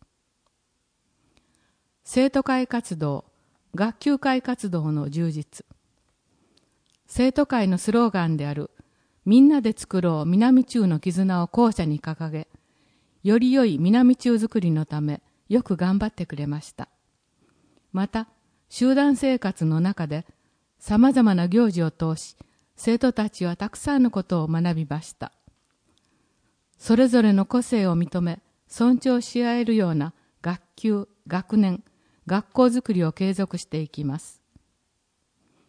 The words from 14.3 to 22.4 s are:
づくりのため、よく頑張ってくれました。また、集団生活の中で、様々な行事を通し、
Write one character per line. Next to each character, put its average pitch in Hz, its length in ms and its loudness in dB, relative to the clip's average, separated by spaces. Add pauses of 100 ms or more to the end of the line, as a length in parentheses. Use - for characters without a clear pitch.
づ 220 140 0
く 220 120 -2
り 170 100 0
の 156 140 0
た 151 160 -8
め、 147 220 -6 (260)
よ 240 140 0
く 190 140 -4
頑 185 220 0
張 214 80 -2
っ 214 40 -6
て - 160 -10
く 151 100 -14
れ 143 100 -8
ま 147 140 -6
し - 120 -20
た。 - 160 -16 (1040)
ま 190 160 -4
た、 220 200 -6 (400)
集 254 260 0
団 277 220 2
生 262 220 0
活 - 260 -4
の 160 160 0
中 180 260 -2
で、 151 200 -8 (520)
様 233 340 4
々 220 220 4
な 175 140 2
行 220 220 2
事 170 120 -2
を 156 80 -2
通 160 260 -4
し、 - 200 -16 (400)